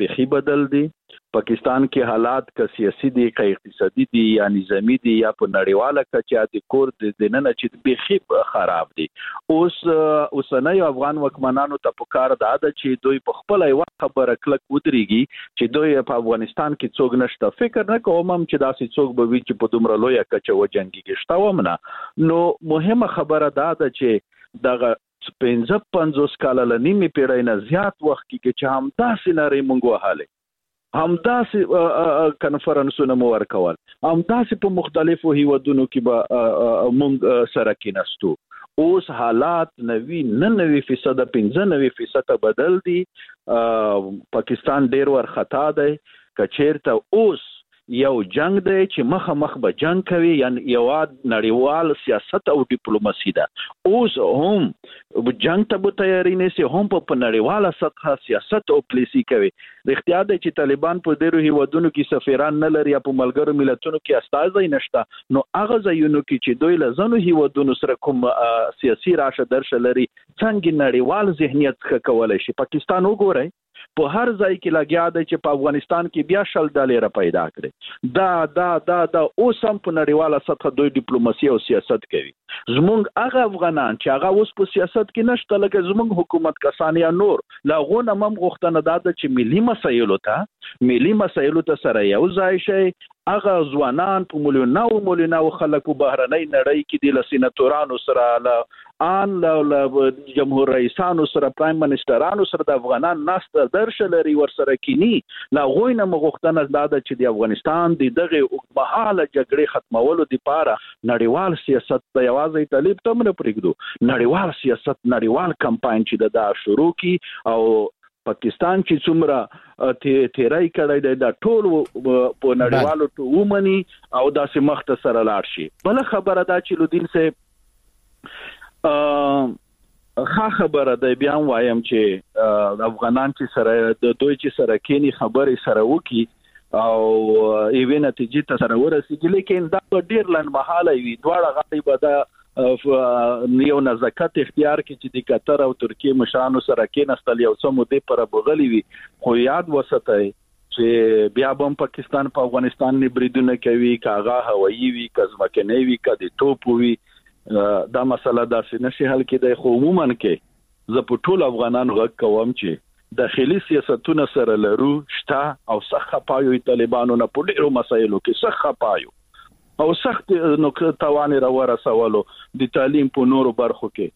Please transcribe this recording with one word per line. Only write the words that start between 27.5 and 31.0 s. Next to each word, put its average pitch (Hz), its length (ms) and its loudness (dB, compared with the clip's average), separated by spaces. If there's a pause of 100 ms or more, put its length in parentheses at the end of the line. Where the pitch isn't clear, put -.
نه 110 40 0 (140)
زیات 180 400 -2
وخت 139 220 -2
کې 127 280 -4
چې 143 60 -6
همداسې 185 640 -2 (100)
نارې 139 280 2
مونږ 127 160 0
وهلې، 98 420 0 (680)
همداسې، 175 640 0 (140)